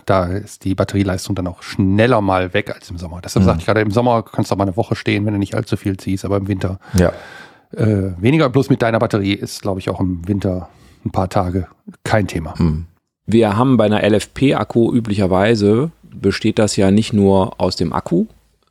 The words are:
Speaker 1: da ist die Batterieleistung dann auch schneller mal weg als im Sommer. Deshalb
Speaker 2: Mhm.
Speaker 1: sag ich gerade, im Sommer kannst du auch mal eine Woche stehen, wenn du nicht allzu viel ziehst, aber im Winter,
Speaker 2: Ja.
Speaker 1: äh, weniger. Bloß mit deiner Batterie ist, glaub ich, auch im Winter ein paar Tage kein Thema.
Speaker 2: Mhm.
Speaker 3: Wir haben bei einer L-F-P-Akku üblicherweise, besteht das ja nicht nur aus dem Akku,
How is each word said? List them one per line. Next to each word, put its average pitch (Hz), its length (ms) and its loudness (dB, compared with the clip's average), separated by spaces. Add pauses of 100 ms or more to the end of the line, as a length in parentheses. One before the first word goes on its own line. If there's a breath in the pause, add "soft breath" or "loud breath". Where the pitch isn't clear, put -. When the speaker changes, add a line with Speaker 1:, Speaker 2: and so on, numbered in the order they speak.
Speaker 1:
da 95 200 2
ist 95 400 -8
die 98 100 -2
Batterieleistung 98 580 -2
dann 92 140 -4
auch - 160 -12
schneller 107 560 2
mal 92 340 0
weg - 220 -4
als - 140 -20
im 90 80 -12
Sommer. 87 260 -12
Deshalb - 200 2
Speaker 2:
Mhm. 92 40 4
Speaker 1:
sag 82 120 2
ich 80 60 -8
gerade, 104 140 2
im 107 120 0
Sommer 120 320 2
kannst - 280 -4
du 101 40 0
auch - 20 -6
mal 98 80 2
eine 92 100 -4
Woche 110 220 -2
stehen, 104 280 -2
wenn 107 60 -2
du 101 80 -2
nicht 101 160 -4
allzu 110 220 -4
viel 98 180 -4
ziehst, 95 300 -6
aber 98 100 -2
im 98 140 -2
Winter, 95 280 -4 (160 loud breath)
Speaker 2:
Ja. 90 200 2 (580 loud breath)
Speaker 1:
äh, 98 480 0
weniger. 139 300 2
Bloß 131 200 0
mit 123 120 2
deiner 113 180 2
Batterie 101 340 0
ist, - 280 -10
glaub 98 160 -4
ich, 95 120 -6
auch 95 120 -4
im 90 260 -4
Winter 92 400 -2 (380 soft breath)
ein 110 60 -6
paar 92 180 -2
Tage 90 380 -2 (360)
kein 104 240 0
Thema. 80 300 -8
Speaker 2:
Mhm. 82 300 0 (400)
Speaker 3:
Wir 104 300 2
haben 127 200 2
bei 110 80 4
einer 104 180 2
L-F-P-Akku 113 880 0
üblicherweise, 104 960 2 (140)
besteht - 560 -2
das 107 160 2
ja 95 160 4
nicht 110 200 2
nur 98 480 2
aus 92 160 0
dem 85 160 -2
Akku, 190 360 -2 (440)